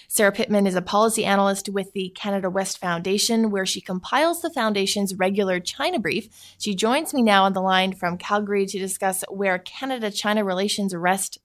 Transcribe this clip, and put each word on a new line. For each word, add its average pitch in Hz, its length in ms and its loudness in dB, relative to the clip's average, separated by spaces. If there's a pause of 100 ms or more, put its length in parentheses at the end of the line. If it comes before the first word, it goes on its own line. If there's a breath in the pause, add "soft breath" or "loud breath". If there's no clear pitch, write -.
Sarah 202 240 4
Pittman 202 340 2
is 185 100 0
a 180 60 2
policy 220 440 2
analyst 196 420 2
with 196 240 -4
the 190 240 -4
Canada 196 340 -2
West 190 300 -4
Foundation, 196 720 0
where 190 140 0
she 185 160 -4
compiles 294 600 0
the 330 120 -4
foundation's 202 640 0
regular 190 440 0
China 262 400 -4
brief. 180 300 -4 (280 loud breath)
She 208 160 -4
joins 240 400 0
me 269 80 2
now 202 220 6
on 190 80 4
the 190 100 -2
line 185 300 2
from 180 260 -4
Calgary 202 500 0
to 196 120 -6
discuss 190 500 -2
where 190 300 -2
Canada-China 214 840 -2
relations 190 500 -2
rest 180 500 0